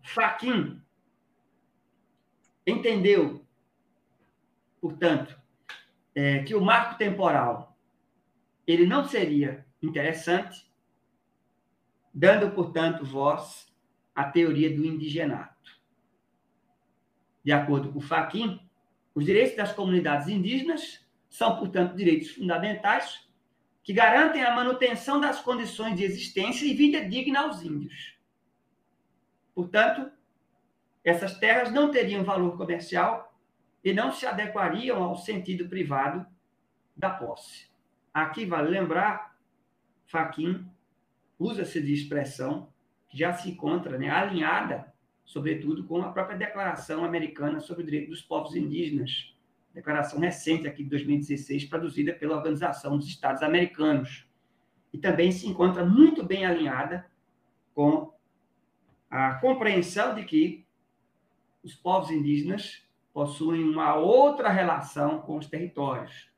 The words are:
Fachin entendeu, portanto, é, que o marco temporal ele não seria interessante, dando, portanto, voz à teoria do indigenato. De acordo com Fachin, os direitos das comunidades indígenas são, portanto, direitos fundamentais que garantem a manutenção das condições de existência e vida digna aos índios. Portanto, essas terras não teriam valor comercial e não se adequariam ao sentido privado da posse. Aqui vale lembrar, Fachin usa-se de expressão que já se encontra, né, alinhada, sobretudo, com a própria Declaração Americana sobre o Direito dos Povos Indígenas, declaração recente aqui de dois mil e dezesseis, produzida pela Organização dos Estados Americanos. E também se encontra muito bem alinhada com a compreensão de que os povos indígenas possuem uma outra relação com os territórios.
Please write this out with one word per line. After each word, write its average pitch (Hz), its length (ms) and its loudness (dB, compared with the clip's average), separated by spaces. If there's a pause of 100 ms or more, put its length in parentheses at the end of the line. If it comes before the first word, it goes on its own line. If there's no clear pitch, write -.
Fachin 226 760 -2 (1800)
entendeu, 196 800 2 (1400)
portanto, 160 640 -2 (720)
é, 139 300 0
que 220 100 -6
o 208 60 2
marco 226 360 4
temporal 165 800 0 (920)
ele 170 200 8
não 269 180 4
seria 147 640 0 (160)
interessante, 160 880 -2 (1400)
dando, 196 400 6
portanto, 165 520 -2
voz 139 680 -2 (420)
à 143 100 0
teoria 151 500 2
do 147 100 0
indigenato. 151 880 -6 (1700)
De 143 80 0
acordo 143 420 2
com 143 80 -8
Fachin, 185 600 -4 (520)
os 147 120 -2
direitos 214 320 4
das 202 160 -4
comunidades 165 560 0
indígenas 262 760 -4 (240)
são, - 300 0
portanto, 180 380 0
direitos 165 340 2
fundamentais 196 1000 -2 (540)
que 185 100 -8
garantem 269 520 6
a 240 100 4
manutenção 254 680 0
das 277 200 0
condições 226 560 -4
de 196 80 -2
existência 208 600 -4
e 262 100 2
vida 294 300 6
digna 262 360 -2
aos 240 200 -4
índios. - 540 -10 (1400)
Portanto, 208 600 0 (880)
essas 175 360 0
terras 226 340 2
não 294 180 4
teriam 202 320 0
valor 180 340 0
comercial 175 800 -4 (460)
e 190 100 0
não 226 180 0
se - 140 -8
adequariam 202 800 -2
ao 175 140 -4
sentido 180 520 -6
privado 147 560 -2 (720)
da 190 140 -2
posse. - 580 -12 (440)
Aqui 156 340 -2
vale 160 240 0
lembrar, 185 640 -2 (720)
Fachin 160 600 -4 (720)
usa-se 190 440 -4
de 143 100 0
expressão 143 800 -6 (360)
que 135 100 -18
já 175 140 0
se 180 180 -8
encontra, 151 480 -4
né, 143 100 -4
alinhada, 175 840 -2 (300)
sobretudo, 156 600 -4
com 175 160 -4
a 185 120 -6
própria 190 260 -6
Declaração 190 640 -6
Americana 156 560 -4
sobre 170 220 -10
o 160 40 -8
Direito 147 240 -4
dos 170 120 -16
Povos 156 340 -6
Indígenas, 147 760 -4 (400)
declaração 147 460 -4
recente 160 480 -2
aqui 143 160 -10
de 135 60 -8
dois 143 140 -2
mil 143 120 2
e - 20 2
dezesseis, 143 460 -4
produzida 160 480 -4
pela 151 240 -4
Organização 147 600 -2
dos 143 120 -2
Estados 135 340 -4
Americanos. 151 840 0 (680)
E 147 60 -10
também 180 340 4
se 214 160 -6
encontra 180 360 2
muito 294 380 8
bem 190 240 -2
alinhada 160 640 -2 (640)
com - 400 2 (960)
a 135 240 2
compreensão 220 800 2
de 214 100 -8
que 160 400 2 (960)
os - 120 -18
povos 175 380 0
indígenas 147 720 -2 (280)
possuem 156 520 -2
uma 156 320 2
outra 247 520 6
relação 156 720 0
com 151 180 -8
os 147 100 -12
territórios. 143 880 -8